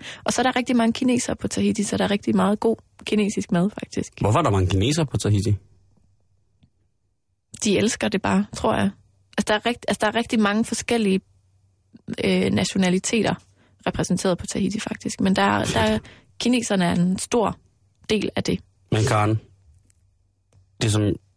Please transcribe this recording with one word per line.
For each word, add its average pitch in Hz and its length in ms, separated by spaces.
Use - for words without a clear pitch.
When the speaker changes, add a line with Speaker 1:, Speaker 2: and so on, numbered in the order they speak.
Speaker 1:
Og - 100
så - 80
er - 20
der 254 120
rigtig 247 200
mange 226 180
kinesere 247 420
på - 120
Tahiti, 202 360
så 196 140
der 196 60
er 190 80
rigtig 208 240
meget 196 240
god 226 160
kinesisk 208 460
mad, 180 180
faktisk. - 520
Speaker 2:
Hvorfor 117 180
er 170 40
der 127 80
mange 95 180
kinesere 139 360
på 127 120
Tahiti? 101 380
Speaker 1:
De 202 140
elsker 214 320
det 196 120
bare, 196 240
tror - 200
jeg. 202 140
Altså, - 100
der 214 60
er 208 120
rigt-, 233 220
altså, - 140
der 214 60
er 208 80
rigtig 233 240
mange 208 260
forskellige, 214 560
øh, 190 280
nationaliteter 190 840
repræsenteret 180 500
på - 80
Tahiti, 196 340
faktisk. - 420
Men 196 140
der 196 60
er, 202 240
Speaker 2:
Fedt. - 100
Speaker 1:
der 226 60
er, 214 180
kineserne 226 460
er 170 100
en 180 240
stor 214 380
del 214 260
af 98 80
det. - 160
Speaker 2:
Men 110 160
Karen, 110 320
det 117 100
som, 107 100